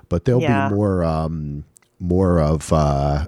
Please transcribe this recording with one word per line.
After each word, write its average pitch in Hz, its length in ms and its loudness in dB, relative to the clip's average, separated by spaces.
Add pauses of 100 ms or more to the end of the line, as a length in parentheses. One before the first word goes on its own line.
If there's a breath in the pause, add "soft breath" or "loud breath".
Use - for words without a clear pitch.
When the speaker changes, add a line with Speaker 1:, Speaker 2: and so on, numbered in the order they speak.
Speaker 1:
but 87 160 -2
there'll 123 160 2
Speaker 2:
Yeah. 139 300 0
Speaker 1:
be 101 60 -2
more, 98 280 0
um, 80 600 -4 (360)
more 90 400 2
of, 78 320 0
uh, 73 560 0